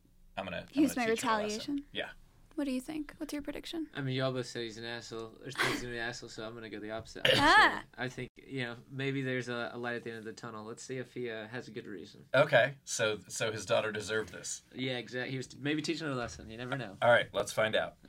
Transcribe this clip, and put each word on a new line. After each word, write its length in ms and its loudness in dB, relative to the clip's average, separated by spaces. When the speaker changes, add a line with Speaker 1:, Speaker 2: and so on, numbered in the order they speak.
Speaker 1:
I'm 80 -4
gonna, 160 -6
I'm 100 -10
Speaker 2:
He's 240 4
Speaker 1:
gonna 120 0
Speaker 2:
my 60 4
Speaker 1:
teach 100 0
her 60 0
a 40 4
lesson." 160 0
Speaker 2:
retaliation. 420 -4
Speaker 1:
Yeah. 180 -6
Speaker 2:
What 100 0
do 60 -2
you 100 -2
think? 360 -8
What's 160 -8
your 80 -4
prediction? 540 -6
Speaker 3:
I 60 -4
mean, 120 0
you 100 2
all 80 2
both 140 -2
said 160 -6
he's 160 -6
an 80 -10
asshole, 460 -8
or 80 -10
thinks 300 0
he's 20 -8
an 120 -6
asshole, 340 -6
so 160 -10
I'm 80 -8
gonna 160 -10
go 100 -8
the 120 -8
opposite. 400 -4
Speaker 2:
<laughs> 60 6
Ah. 440 8
Speaker 3:
So 60 -4
I 60 -2
think, 200 -8
you 160 -4
know, 120 -6
maybe 320 -2
there's 260 0
a, 240 -2
a 40 -8
light 180 -2
at 80 -4
the 80 -6
end 80 -8
of 60 -10
the 80 -8
tunnel. 300 -10
Let's 200 -10
see 140 -6
if 160 -8
he, 180 -4
uh, 200 -8
has 160 -8
a 40 -14
good 160 -10
reason. 340 -12
Speaker 1:
Okay, 380 8
so, 320 2
so 240 0
his 140 -4
daughter 260 4
deserved 400 -2
this. 300 -8
Speaker 3:
Yeah, 220 -2
exact-, 340 -6
he 60 -4
was 100 -6
t-, 120 -16
maybe 220 0
teaching 240 -2
her 80 -2
a 20 -2
lesson. 340 -4
You 80 -12
never 200 -4
know. 140 -6
Speaker 1:
All 80 8
right, 240 10
let's 180 2
find 240 4
out. 200 2